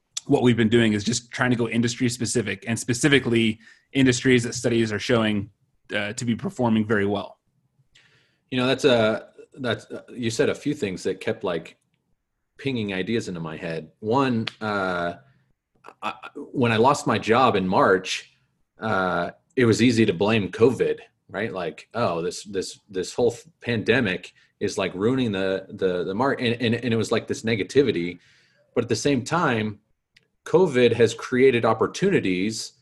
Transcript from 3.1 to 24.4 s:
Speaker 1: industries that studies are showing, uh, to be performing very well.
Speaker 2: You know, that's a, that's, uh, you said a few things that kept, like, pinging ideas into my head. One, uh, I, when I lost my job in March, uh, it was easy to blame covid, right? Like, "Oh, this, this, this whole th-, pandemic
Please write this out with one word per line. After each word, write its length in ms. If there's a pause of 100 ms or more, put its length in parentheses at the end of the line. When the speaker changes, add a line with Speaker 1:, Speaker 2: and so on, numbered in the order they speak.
Speaker 1:
industries 520
that 100
studies 380
are 80
showing, 500 (460)
uh, 160
to 120
be 120
performing 500
very 200
well. 320 (1120)
Speaker 2:
You 80
know, 80
that's 180
a, 460 (240)
that's, 320
uh, 240
you 200
said 200
a 40
few 200
things 300
that 160
kept, 220
like, 360 (800)
pinging 360
ideas 320
into 140
my 160
head. 420
One, 480 (140)
uh, 540 (840)
I, 140 (220)
when 340
I 60
lost 320
my 100
job 380
in 100
March, 640 (480)
uh, 520 (260)
it 80
was 180
easy 240
to 60
blame 400
covid, 480 (280)
right? 240
Like, 420
"Oh, 280
this, 220
this, 340 (100)
this 240
whole 200
th-, 140 (140)
pandemic 720 (280)